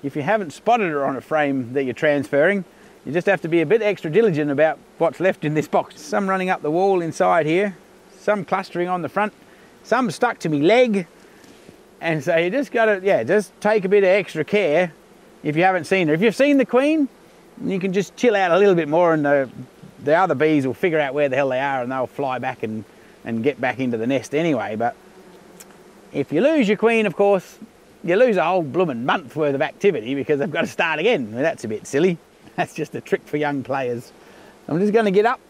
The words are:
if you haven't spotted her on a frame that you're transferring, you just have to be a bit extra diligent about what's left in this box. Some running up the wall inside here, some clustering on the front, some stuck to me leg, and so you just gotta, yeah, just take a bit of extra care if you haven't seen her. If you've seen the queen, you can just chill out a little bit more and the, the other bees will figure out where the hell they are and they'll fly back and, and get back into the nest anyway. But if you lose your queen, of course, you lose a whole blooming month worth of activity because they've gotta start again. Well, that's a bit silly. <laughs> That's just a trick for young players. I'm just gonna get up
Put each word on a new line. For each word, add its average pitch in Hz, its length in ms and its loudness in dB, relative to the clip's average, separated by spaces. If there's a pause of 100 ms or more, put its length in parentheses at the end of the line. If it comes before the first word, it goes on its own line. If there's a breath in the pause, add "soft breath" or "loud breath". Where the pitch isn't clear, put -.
if 139 120 -8
you 151 60 -4
haven't 185 320 -2
spotted 220 360 0
her 143 160 -2
on 135 120 -4
a 117 40 -10
frame 139 520 -2
that 139 100 0
you're 127 100 -4
transferring, 151 680 0 (420 loud breath)
you 127 60 -10
just 165 160 -2
have 190 140 2
to 170 80 -6
be 170 100 2
a 160 60 2
bit 208 160 2
extra 202 280 -2
diligent 156 400 2
about 147 300 0 (200)
what's 160 200 -2
left 175 240 -2
in 151 100 -2
this 151 140 -2
box. - 320 -4
Some 202 300 -4
running 185 200 -2
up 185 120 -2
the 147 100 -4
wall 185 300 2
inside 170 440 0
here, 180 300 0 (420)
some 202 280 -2
clustering 180 420 -4
on 180 140 -4
the 147 80 -6
front, 208 240 -2 (500 loud breath)
some 240 260 0
stuck 226 300 -2
to 175 100 -4
me 147 120 0
leg, 202 460 4 (960 loud breath)
and 160 220 -2
so 170 140 0
you 175 120 0
just 254 220 -4
gotta, 220 320 2
yeah, 175 200 2
just 202 360 0
take 208 260 0
a 190 40 -2
bit 202 140 4
of 185 60 4
extra 180 340 0
care 175 480 0 (520)
if 147 120 -4
you 165 80 2
haven't 185 220 2
seen 185 220 0
her. 147 60 2
If 160 80 0
you've 214 140 2
seen 285 220 4
the 254 80 2
queen, 285 420 2 (560 loud breath)
you 185 160 -4
can 185 140 -4
just 190 220 -4
chill 233 200 2
out 190 160 2
a 165 60 6
little 196 180 6
bit 165 120 0
more 165 260 4
and 151 120 0
the, 139 240 2 (540)
the 147 100 2
other 170 220 4
bees 147 320 2
will 123 80 -4
figure 160 240 0
out 139 140 -2
where 147 140 2
the 131 80 -4
hell 135 140 0
they 127 100 -2
are 135 220 -2
and 123 100 -8
they'll 131 160 -4
fly 131 300 -6
back 127 260 -8
and, 110 220 -8 (400 loud breath)
and 113 180 -4
get 127 160 -2
back 123 200 -4
into 123 180 -2
the 110 80 -4
nest 135 300 -2
anyway. 127 400 -2
But 117 200 -4 (1160)
if 143 180 -6
you 147 100 0
lose 285 260 2
your 202 100 2
queen, 226 300 2
of 170 80 -6
course, 202 420 0 (460)
you 175 120 0
lose 226 220 4
a 165 60 2
whole 180 180 0
blooming 139 440 -2
month 185 300 -4
worth 147 200 0
of 135 60 -2
activity 139 520 -2
because 139 260 -2
they've 139 120 -4
gotta 160 160 -2
start 160 320 -4
again. 160 340 -2
Well, 120 80 -6
that's 151 220 -4
a 120 40 -6
bit 107 200 -8
silly. 165 300 0 (200)
<laughs> - 180 -20
That's 170 180 -6
just - 220 -8
a 160 60 -10
trick - 240 -4
for - 120 -6
young 143 240 -2
players. 120 500 -6 (560 loud breath)
I'm 160 120 -2
just 208 120 0
gonna 214 200 2
get 208 160 4
up 247 120 -2 (100)